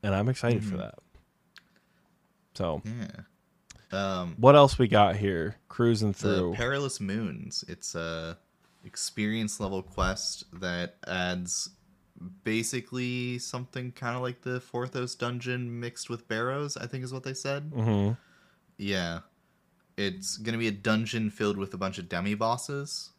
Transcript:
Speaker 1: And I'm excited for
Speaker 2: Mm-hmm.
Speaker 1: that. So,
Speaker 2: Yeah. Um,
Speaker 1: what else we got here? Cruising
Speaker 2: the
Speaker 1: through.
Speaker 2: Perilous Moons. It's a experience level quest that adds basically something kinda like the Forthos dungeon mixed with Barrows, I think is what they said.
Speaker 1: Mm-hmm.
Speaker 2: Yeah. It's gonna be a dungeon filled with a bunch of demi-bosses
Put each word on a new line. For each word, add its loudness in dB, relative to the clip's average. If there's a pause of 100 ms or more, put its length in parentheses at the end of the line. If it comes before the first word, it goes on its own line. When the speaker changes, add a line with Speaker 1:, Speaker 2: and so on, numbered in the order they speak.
Speaker 1:
And 2
I'm 2
excited 2
for -4
Speaker 2:
Mm-hmm. -4
Speaker 1:
that. -8 (1600)
So, -2
Speaker 2:
Yeah. -8 (1000)
Um, -6
Speaker 1:
what 12
else 10
we 6
got 8
here? 0 (120)
Cruising 4
Speaker 2:
the -6
Speaker 1:
through. 2
Speaker 2:
Perilous -2
Moons. -4
It's -10
a -6 (460)
experience -4
level -4
quest -2 (160)
that -2 (100)
adds -4 (760)
basically -2
something -8
kinda -6
like -6
the -4
Forthos -4
dungeon -4
mixed -10
with -8
Barrows, -2
I -8
think -8
is -8
what -8
they -6
said. -4
Speaker 1:
Mm-hmm. 2 (680)
Speaker 2:
Yeah. -2 (800)
It's -4
gonna -4
be 0
a 0
dungeon 0
filled 0
with -6
a -8
bunch -4
of -10
demi-bosses -2